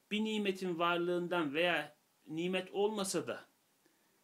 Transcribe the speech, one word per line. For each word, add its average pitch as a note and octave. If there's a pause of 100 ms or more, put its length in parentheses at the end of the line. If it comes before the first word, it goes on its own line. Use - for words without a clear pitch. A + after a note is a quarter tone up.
(100)
bir G#3+
nimetin G3
varlığından F3
veya D#3+ (300)
nimet F#3
olmasa F#3+
da A2 (760)